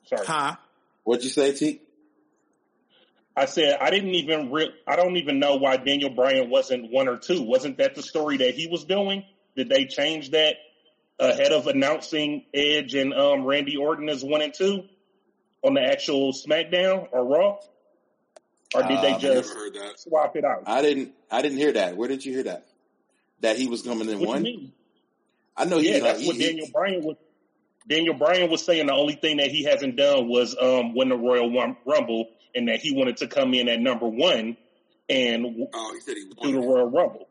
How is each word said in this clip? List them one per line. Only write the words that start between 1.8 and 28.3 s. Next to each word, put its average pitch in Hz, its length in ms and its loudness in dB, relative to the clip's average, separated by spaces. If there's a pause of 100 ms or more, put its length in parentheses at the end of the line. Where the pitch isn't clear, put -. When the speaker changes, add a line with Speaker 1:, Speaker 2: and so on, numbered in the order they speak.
Speaker 1:
I 135 80 4
said, 143 360 2
I 143 100 2
didn't 190 240 0
even 151 360 -2
re-, 151 220 -2 (140)
I 143 100 0
don't 180 200 2
even 143 220 -2
know 143 180 2
why 135 200 2
Daniel 139 340 0
Bryan 127 400 2
wasn't 127 400 0
one 131 180 2
or 120 80 -2
two. 175 260 -2
Wasn't 131 360 0
that 139 160 2
the 147 80 -12
story 151 360 -2
that 127 160 2
he 156 120 -8
was 165 180 -6
doing? 196 400 -2 (320)
Did 127 120 -2
they 135 160 4
change 143 460 -4
that 156 260 2 (640)
ahead 135 320 4
of 147 140 2
announcing 147 840 -2
Edge 143 420 0
and, 135 200 0
um, 139 300 2
Randy 143 320 -2
Orton 147 320 -2
as 135 160 -6
one 151 180 0
and 147 100 -6
two 190 320 -2 (800)
on 135 120 4
the 135 80 2
actual 135 500 0
SmackDown 170 800 0
or 131 120 0
Raw? 175 340 2 (1160)
Or 127 80 2
did 139 80 0 (120)
they 139 100 4
Speaker 3:
Um, - 20 0
Speaker 4:
I - 80 -6
never 135 200 4
Speaker 1:
just 107 120 -10
Speaker 4:
heard 104 200 -12
that. 101 260 -14
Speaker 1:
swap 156 360 0
it 147 80 -4
out? 101 220 -2
Speaker 3:
I 120 160 2
didn't, 135 300 0 (180)
I 117 120 0
didn't 139 160 -2
hear 147 140 2
that. 92 240 0
Where 117 120 -4
did 135 160 -6
you 135 80 -8
hear 131 120 -4
that? 90 220 -10 (720)
That 113 160 2
he 131 120 -2
was 117 140 -6
coming 113 260 -6
in 107 100 -4
Speaker 1:
What 95 40 0
you - 60 0
Speaker 3:
one? 139 140 -2
Speaker 1:
mean? 214 300 -8 (840)
Speaker 3:
I 135 80 -2
know 170 140 0
he, 160 140 4
Speaker 1:
Yeah, - 60 4
Speaker 3:
uh, - 40 2
Speaker 1:
that's 113 180 0
Speaker 3:
he, 139 60 -2
Speaker 1:
what 165 100 0
Speaker 3:
he 117 80 0
Speaker 1:
Daniel 160 280 -4
Bryan 180 320 -2
was, 156 120 -6 (720)
Daniel 160 260 2
Bryan 165 360 4